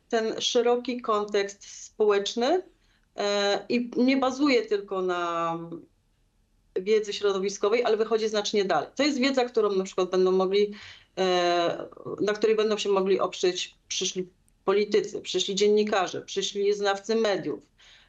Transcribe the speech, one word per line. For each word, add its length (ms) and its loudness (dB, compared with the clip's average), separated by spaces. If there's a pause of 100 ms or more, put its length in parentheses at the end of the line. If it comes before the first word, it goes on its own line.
ten 320 -2
szeroki 600 0
kontekst 840 -4
społeczny, 800 0 (540)
e, 520 0
i 280 -2
nie 200 4
bazuje 460 2
tylko 400 -4
na 560 -2 (1200)
wiedzy 320 0
środowiskowej, 720 0
ale 120 2
wychodzi 320 0
znacznie 360 0
dalej. 320 0
To 60 2
jest 160 0
wiedza, 260 2
którą 280 0
na 120 0
przykład 260 -2
będą 220 4
mogli, 420 2 (440)
e, 720 0 (320)
na 120 2
której 240 2
będą 220 2
się 100 -2
mogli 320 2
oprzeć 540 -2 (140)
przyszli 400 -6 (360)
politycy, 560 0
przyszli 340 -4
dziennikarze, 680 2
przyszli 520 -2
znawcy 420 -2
mediów, 440 -2 (480)